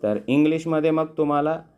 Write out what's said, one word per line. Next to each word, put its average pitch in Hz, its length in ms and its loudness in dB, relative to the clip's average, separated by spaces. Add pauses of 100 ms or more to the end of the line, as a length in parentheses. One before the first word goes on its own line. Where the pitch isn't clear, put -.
तर 101 240 0
इंग्लिशमध्ये 156 640 2
मग 156 260 -2
तुम्हाला 147 420 0 (180)